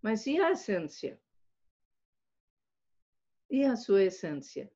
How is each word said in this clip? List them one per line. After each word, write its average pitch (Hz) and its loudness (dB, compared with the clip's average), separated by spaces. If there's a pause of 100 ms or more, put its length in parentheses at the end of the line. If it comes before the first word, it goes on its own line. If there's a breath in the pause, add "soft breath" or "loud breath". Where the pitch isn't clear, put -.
Mas 220 -2
e 294 0
a 359 4
essência? 165 -4 (2250)
E 269 2
a 262 2
sua 196 4
essência? 147 -6